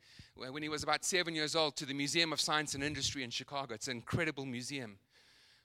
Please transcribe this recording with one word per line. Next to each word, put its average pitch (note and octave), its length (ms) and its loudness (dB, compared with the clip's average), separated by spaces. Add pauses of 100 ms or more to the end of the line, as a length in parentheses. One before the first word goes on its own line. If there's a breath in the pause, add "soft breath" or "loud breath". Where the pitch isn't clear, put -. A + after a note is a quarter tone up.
(360 loud breath)
when C3 260 -6
he D3+ 60 -2
was D3+ 160 -2
about D3+ 200 4
seven E3+ 300 4
years D3+ 200 0
old, D#3 220 4
to D#3 80 -4
the C3+ 80 -4
Museum D3 400 2
of C#3 80 -2
Science D3+ 340 2
and C#3 80 -2
Industry C#3 420 -2
in A#2 60 -6
Chicago. C3+ 440 -6
It's - 140 -8
an B2 80 -2
incredible C#3 500 0
museum. B2 540 -6 (640 soft breath)